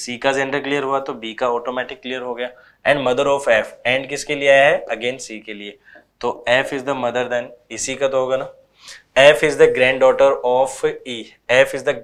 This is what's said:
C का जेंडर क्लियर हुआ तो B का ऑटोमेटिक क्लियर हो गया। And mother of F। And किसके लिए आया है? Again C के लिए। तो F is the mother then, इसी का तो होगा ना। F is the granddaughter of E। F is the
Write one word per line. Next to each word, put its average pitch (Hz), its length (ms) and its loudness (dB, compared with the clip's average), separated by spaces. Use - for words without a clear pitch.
C 123 140 -10
का 135 140 0
जेंडर 135 280 -2
क्लियर 139 220 -4
हुआ 135 180 -2
तो 135 140 -8
B 113 200 -10
का 127 140 -2
ऑटोमेटिक 123 540 -6
क्लियर 127 180 -8
हो 123 140 -8
गया। 120 160 -8
And 139 220 0
mother 127 180 0
of 139 220 0
F। 110 260 2
And 135 200 -2
किसके 143 260 -6
लिए 139 140 -2
आया 135 160 8
है? 170 220 2
Again 120 320 -6
C 110 220 -14
के 107 140 -16
लिए। 101 240 -16
तो - 280 -4
F 131 180 2
is 135 180 -6
the 135 200 -4
mother 120 240 -2
then, 120 180 -4
इसी 117 240 -8
का 135 140 -2
तो 131 120 0
होगा 131 160 -2
ना। 131 160 -6
F 147 240 8
is 151 140 0
the 156 100 8
granddaughter 131 520 4
of 127 280 0
E। 123 80 -10
F 135 240 4
is 135 120 -8
the 143 180 0